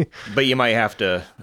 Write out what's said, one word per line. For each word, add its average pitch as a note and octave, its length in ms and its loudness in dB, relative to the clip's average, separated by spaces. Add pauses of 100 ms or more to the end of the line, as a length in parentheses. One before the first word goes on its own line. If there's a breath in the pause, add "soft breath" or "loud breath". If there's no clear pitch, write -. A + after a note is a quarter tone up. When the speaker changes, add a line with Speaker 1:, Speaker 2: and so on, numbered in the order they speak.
(140)
Speaker 1:
<laughs> - 220 -16
Speaker 2:
But C3+ 100 4
you B2+ 80 2
might B2 200 2
have A2 240 0
to F#2 260 0 (180)